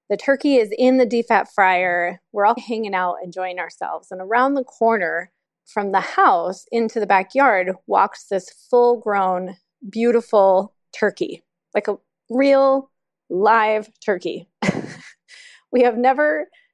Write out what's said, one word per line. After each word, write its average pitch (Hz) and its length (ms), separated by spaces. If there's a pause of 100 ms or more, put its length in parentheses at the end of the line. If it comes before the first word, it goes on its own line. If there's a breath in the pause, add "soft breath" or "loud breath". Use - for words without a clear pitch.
(100)
The 202 80
turkey 277 380
is 214 200
in 254 220
the 247 80
D 233 160
fat - 320
fryer. 180 680 (120)
We're 208 120
all 226 160
hanging 220 340
out, 180 300
enjoying 180 360
ourselves. 165 500
And 185 100
around 240 340
the 262 100
corner 190 640 (340)
from 202 280
the 190 80
house 190 720
into 233 300
the 202 60
backyard 190 640 (140)
walks 196 400
this 190 240 (180)
full-grown, 202 880 (340)
beautiful 214 840 (240)
turkey, - 460 (320)
like 208 140
a 202 80 (340)
real 269 580 (400)
live 214 600 (140)
turkey. 180 440 (140)
<laughs> - 60 (1040 loud breath)
We 247 100
have 240 140
never 294 520 (260 soft breath)